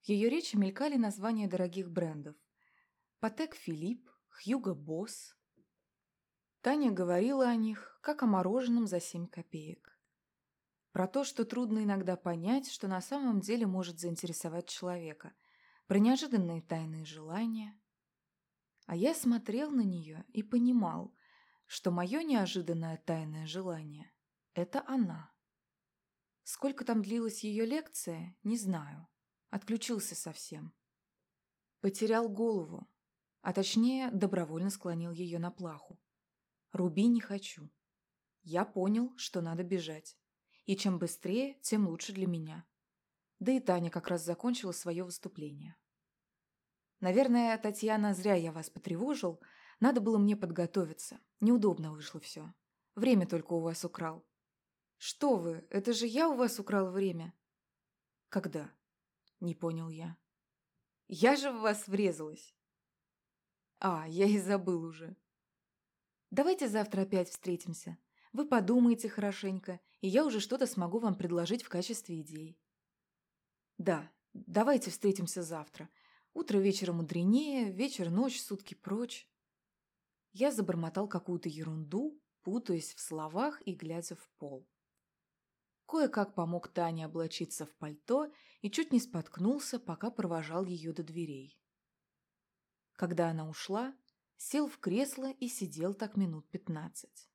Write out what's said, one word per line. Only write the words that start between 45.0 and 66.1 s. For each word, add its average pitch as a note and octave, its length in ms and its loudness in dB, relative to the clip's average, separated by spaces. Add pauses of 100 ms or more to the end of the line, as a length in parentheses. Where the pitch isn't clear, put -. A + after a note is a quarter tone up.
выступление. D#3 720 -12 (1200)
«Наверное, A#3 580 4
Татьяна, G#3 560 0
зря F#3 220 4
я E3 160 0
вас D#3+ 180 -10
потревожил. F3+ 680 -2 (400)
Надо A#3+ 220 6
было A3 160 4
мне G3+ 180 6
подготовиться. E3+ 840 -2 (180)
Неудобно G3+ 540 4
вышло D3+ 260 -12
все. D#3 340 -14 (420)
Время G#3 300 6
только E3+ 280 -2
у E3 80 2
вас E3 240 -4
украл». E3 420 -6 (680)
«Что C4+ 400 2
вы, E3+ 320 -4
это G3+ 240 0
же A3+ 120 0
я C4+ 220 4
у D4 80 2
вас A#3+ 240 2
украл G3 320 2
время». F3 420 -2 (960)
«Когда?» — D#3+ 400 -4 (680)
не E3+ 140 -4
понял E3 360 -6
я. E3 280 -12 (880)
«Я G#3 280 6
же C#4 160 -2
в A3+ 100 -6
вас G#3 260 2
врезалась». E3 680 -2 (1200)
«А, D#3+ 280 -2
я F3 180 4
и G#3 140 6
забыл F3+ 440 0
уже». E3 320 -12 (1160)